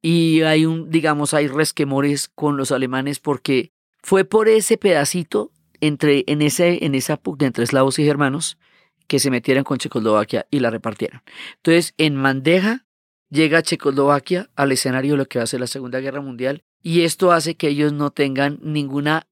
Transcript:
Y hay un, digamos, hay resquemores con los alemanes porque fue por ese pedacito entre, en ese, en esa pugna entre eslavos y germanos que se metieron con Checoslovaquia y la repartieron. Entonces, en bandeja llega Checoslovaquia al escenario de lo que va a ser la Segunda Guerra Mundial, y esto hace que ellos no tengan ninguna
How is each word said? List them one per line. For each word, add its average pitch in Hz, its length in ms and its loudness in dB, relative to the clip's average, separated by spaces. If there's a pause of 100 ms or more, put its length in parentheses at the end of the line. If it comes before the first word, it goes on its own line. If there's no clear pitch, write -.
Y 165 380 4
hay 156 260 2
un, 160 240 -6
digamos, 151 420 0
hay 147 140 0
resquemores 143 880 -2
con 147 200 -2
los 135 160 -4
alemanes 131 480 -2
porque 131 520 -2 (320)
fue 190 220 2
por 214 220 2
ese 220 300 4
pedacito 180 760 0 (300)
entre, 147 460 2
en 151 160 0
ese, 170 420 0
en 139 80 0
esa 139 240 -2
pugna 143 300 -4
entre 117 160 -2
eslavos 135 340 2
y 151 80 2
germanos 143 540 -2 (480)
que 143 100 0
se 139 140 0
metieron 131 320 0
con 131 160 -4
Checoslovaquia 110 720 -2
y 143 80 -2
la 120 100 0
repartieron. 110 540 -8 (320)
Entonces, 165 420 0
en 147 240 2
bandeja 170 600 0 (480)
llega 160 320 2
Checoslovaquia 143 920 0
al 139 160 0
escenario 131 420 -2
de 143 40 0
lo 135 80 -2
que - 140 -6
va 117 40 -2
a 113 40 -4
ser 127 120 -6
la 123 80 -6
Segunda 127 320 -8
Guerra 135 220 -8
Mundial, 131 420 -6 (180)
y 170 200 2
esto 175 300 2
hace 165 240 0
que 160 120 -2
ellos 147 240 2
no 147 200 -2
tengan 139 500 -2
ninguna 147 680 -4